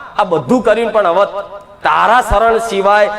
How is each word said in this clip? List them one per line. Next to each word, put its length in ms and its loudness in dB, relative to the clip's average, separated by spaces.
આ 40 2
બધું 400 0
કર્યું 280 0
પણ 160 2
હવે 180 2
તારા 380 2
શરણ 360 0
સિવાય 600 0